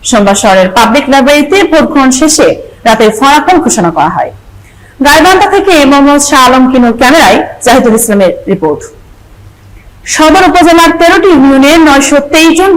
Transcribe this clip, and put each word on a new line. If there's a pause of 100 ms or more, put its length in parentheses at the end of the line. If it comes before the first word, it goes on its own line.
সোমবার
শহরের
পাবলিক
লাইব্রেরিতে (120)
ভোট
গ্রহণ
শেষে (360)
রাতে (120)
ফলাফল
ঘোষণা
করা
হয়। (760)
গাইবান্ধা
থেকে (180)
মোহাম্মদ
শাহ
আলম
কিনুর
ক্যামেরায় (240)
জাহিদুল
ইসলামের (180)
রিপোর্ট। (1300)
সদর
উপজেলার
তেরোটি
ইউনিয়নে (140)
নয়শো (140)
তেইশ
জন